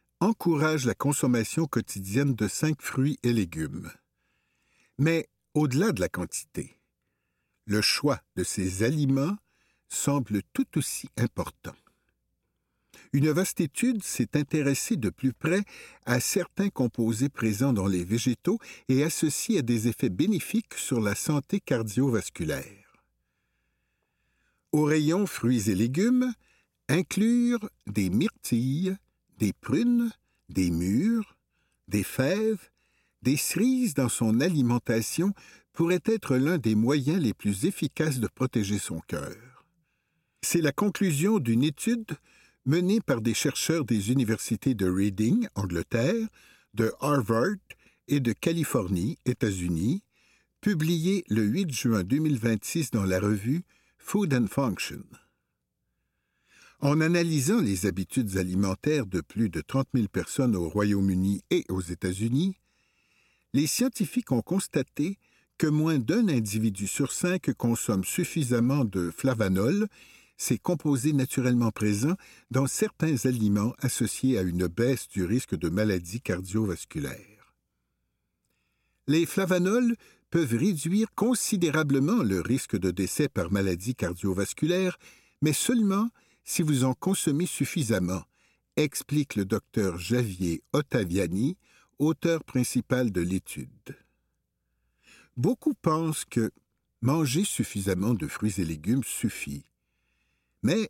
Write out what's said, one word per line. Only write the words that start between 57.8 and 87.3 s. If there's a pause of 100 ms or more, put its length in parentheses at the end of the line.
habitudes
alimentaires
de
plus
de
trente
mille
personnes
au
Royaume-Uni
et
aux
États-Unis, (1000)
les
scientifiques
ont
constaté (400)
que
moins
d'un
individu
sur
cinq
consomme
suffisamment
de
flavanol, (500)
ces
composés
naturellement
présents (340)
dans
certains
aliments
associés
à
une
baisse
du
risque
de
maladies
cardiovasculaires. (1500)
Les
flavanols (360)
peuvent
réduire
considérablement
le
risque
de
décès
par
maladie
cardiovasculaire, (440)
mais
seulement (340)
si
vous
en
consommez